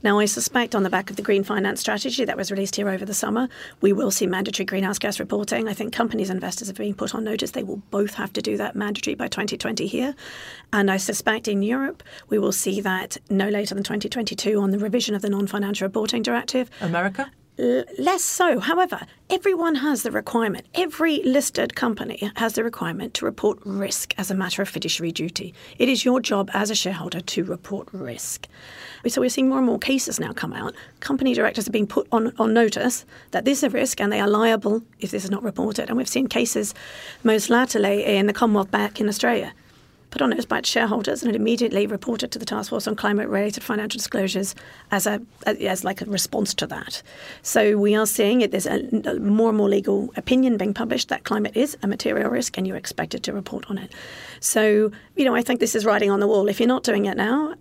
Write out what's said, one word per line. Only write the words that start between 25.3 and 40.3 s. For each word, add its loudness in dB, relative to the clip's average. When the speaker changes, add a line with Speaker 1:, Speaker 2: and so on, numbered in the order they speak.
Speaker 1:
It 4
is 2
your 4
job 0
as 0
a -2
shareholder -4
to -2
report -8
risk. -10
So 2
we're 4
seeing 2
more 2
and 4
more 2
cases 0
now -4
come -6
out. -8
Company 2
directors 0
are -4
being 2
put -2
on, 2
on 4
notice 2
that 0
this 4
is 2
a 2
risk 0
and 2
they 0
are 2
liable 4
if -6
this -4
is -6
not -2
reported. -2
And 2
we've -2
seen 0
cases 0
most 4
latterly 4
in 4
the 2
Commonwealth 4
Bank 0
in 2
Australia, 0
put -2
on 4